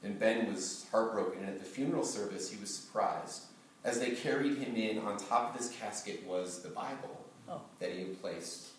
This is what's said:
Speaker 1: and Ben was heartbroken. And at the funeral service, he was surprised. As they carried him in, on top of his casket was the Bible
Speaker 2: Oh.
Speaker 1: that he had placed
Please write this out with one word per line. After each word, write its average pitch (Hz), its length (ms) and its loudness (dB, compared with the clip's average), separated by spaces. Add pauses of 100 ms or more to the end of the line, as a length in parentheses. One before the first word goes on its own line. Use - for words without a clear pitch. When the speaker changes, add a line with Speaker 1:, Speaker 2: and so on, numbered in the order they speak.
Speaker 1:
and 104 160 -4
Ben 110 340 6
was - 380 -4
heartbroken. 107 480 4
And 98 100 -4
at 98 100 -4
the - 60 -10
funeral - 380 2
service, 98 480 -2
he 107 100 -8
was 98 140 -6
surprised. - 720 0 (380)
As 117 160 2
they 120 120 4
carried 135 480 4
him 123 160 0
in, 110 240 2
on 104 180 0
top 117 360 4
of 123 60 -4
his 120 120 -2
casket - 540 -6
was 90 360 0
the 90 80 -8
Bible - 560 -6 (240)
Speaker 2:
Oh. 180 120 -6 (180)
Speaker 1:
that 90 120 0
he 90 80 -4
had 92 220 -4
placed - 460 -6 (120)